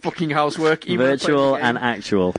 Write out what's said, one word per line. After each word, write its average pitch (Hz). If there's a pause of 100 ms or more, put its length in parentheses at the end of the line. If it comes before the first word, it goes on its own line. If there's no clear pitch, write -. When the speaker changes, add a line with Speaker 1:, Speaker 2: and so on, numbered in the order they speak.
Speaker 1:
fucking 165
housework, 156
even 127
though 135
I 139
played -
the -
Speaker 2:
Virtual 139
Speaker 1:
game. 127
Speaker 2:
and 120
actual. 98